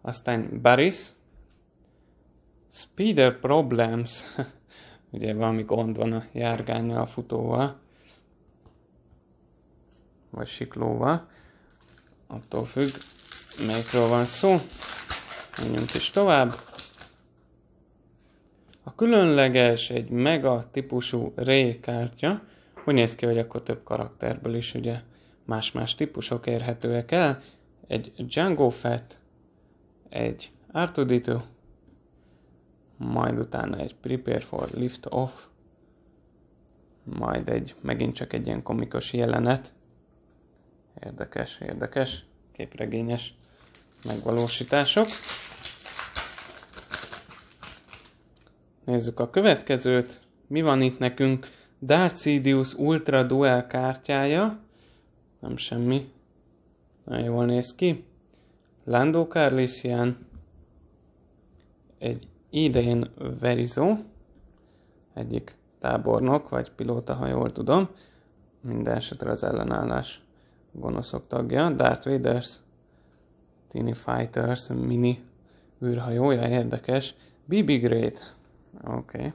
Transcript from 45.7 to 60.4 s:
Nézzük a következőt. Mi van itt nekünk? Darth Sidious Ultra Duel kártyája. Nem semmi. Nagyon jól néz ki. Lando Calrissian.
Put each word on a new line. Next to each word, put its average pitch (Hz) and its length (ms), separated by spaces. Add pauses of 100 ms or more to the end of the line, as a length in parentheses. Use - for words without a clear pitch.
Nézzük 120 360
a 120 100
következőt. 127 880 (260)
Mi 151 160
van 139 200
itt 127 160
nekünk? 131 500 (320)
Darth 156 360
Sidious 135 580
Ultra 147 480
Duel 127 440
kártyája. 139 920 (800)
Nem - 160
semmi. 123 560 (920)
Nagyon 120 200
jól 120 200
néz 123 300
ki. 175 300 (800)
Lando 151 420
Calrissian. 127 880 (1800)